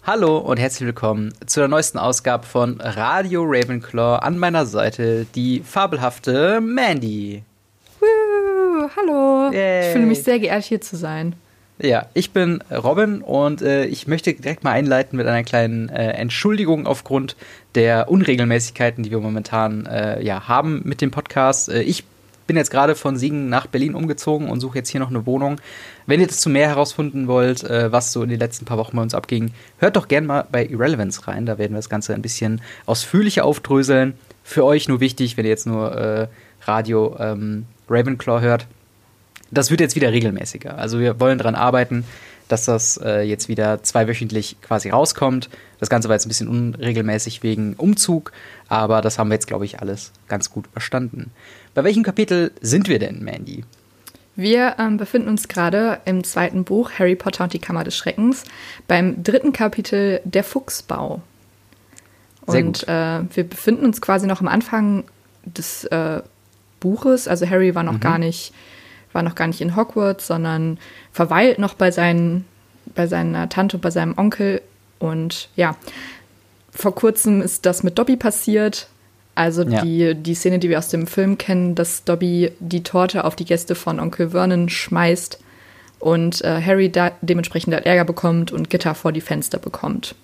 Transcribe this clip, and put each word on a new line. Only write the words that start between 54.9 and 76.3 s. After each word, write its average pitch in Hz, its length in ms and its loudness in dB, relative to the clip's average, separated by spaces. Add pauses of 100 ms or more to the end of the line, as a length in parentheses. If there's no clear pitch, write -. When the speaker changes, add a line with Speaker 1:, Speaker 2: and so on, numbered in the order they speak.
Speaker 2:
befinden 214 320 0
uns 214 180 -2
gerade 196 580 0
im 185 180 0
zweiten 180 400 -2
Buch 214 360 0
Harry 180 160 4
Potter 185 300 -4
und 175 80 -6
die 175 60 -6
Kammer 165 240 -6
des - 140 -6
Schreckens, 247 460 0 (440)
beim 180 360 2
dritten 254 280 4
Kapitel 202 720 0
Der 185 200 0
Fuchsbau. - 800 -6 (1300)
Speaker 1:
Sehr 170 140 4
Speaker 2:
Und, 165 200 -2
Speaker 1:
gut. - 60 -8
Speaker 2:
äh, 165 480 -2
wir 180 80 0
befinden 214 420 0
uns 220 160 2
quasi 196 260 0
noch 190 140 -2
am 180 60 0
Anfang 208 580 0 (400)
des, - 400 -10
äh, 160 360 -2 (580)
Buches. 247 480 2
Also 175 220 0
Harry 185 240 4
war 170 100 0
noch 170 100 -2
Speaker 1:
Mhm. 113 80 -2
Speaker 2:
gar 165 180 2
nicht, 165 340 -4 (600)
war 170 100 0
noch 170 120 -4
gar 165 120 -2
nicht 160 140 -4
in 170 160 -2
Hogwarts, 208 500 -2
sondern 160 500 -2 (360)
verweilt 180 440 4
noch 202 160 0
bei 185 160 4
seinen, 170 560 2 (480)
bei 170 140 0
seiner 170 400 -2
Tante 190 300 0
und 170 40 -4
bei 175 80 0
seinem 165 280 -2
Onkel. 190 440 0 (380)
Und 160 560 -4
ja, 165 220 0 (920)